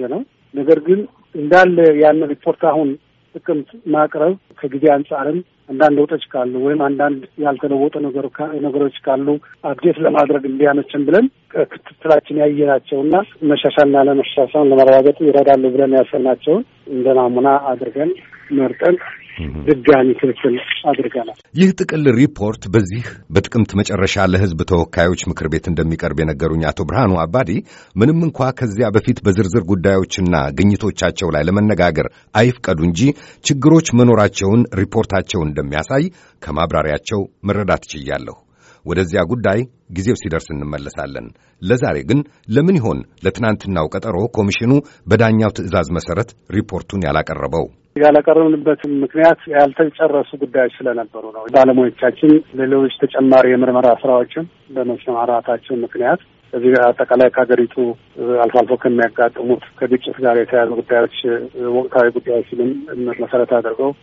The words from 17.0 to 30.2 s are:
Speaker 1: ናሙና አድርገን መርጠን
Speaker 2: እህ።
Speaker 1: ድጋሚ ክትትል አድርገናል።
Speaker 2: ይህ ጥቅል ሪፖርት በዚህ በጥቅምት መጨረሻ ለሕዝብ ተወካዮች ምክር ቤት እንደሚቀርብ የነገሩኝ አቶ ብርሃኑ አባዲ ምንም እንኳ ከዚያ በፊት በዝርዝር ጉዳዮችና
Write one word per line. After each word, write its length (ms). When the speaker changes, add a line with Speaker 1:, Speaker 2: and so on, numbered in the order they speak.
Speaker 1:
ናሙና 340
አድርገን 440
መርጠን 440
Speaker 2:
እህ። 160
Speaker 1:
ድጋሚ 480
ክትትል 420
አድርገናል። 540
Speaker 2:
ይህ 200
ጥቅል 380
ሪፖርት 560
በዚህ 360
በጥቅምት 460
መጨረሻ 520
ለሕዝብ 380
ተወካዮች 600
ምክር 220
ቤት 180
እንደሚቀርብ 520
የነገሩኝ 460
አቶ 200
ብርሃኑ 340
አባዲ 320
ምንም 240
እንኳ 340
ከዚያ 360
በፊት 320
በዝርዝር 460
ጉዳዮችና 640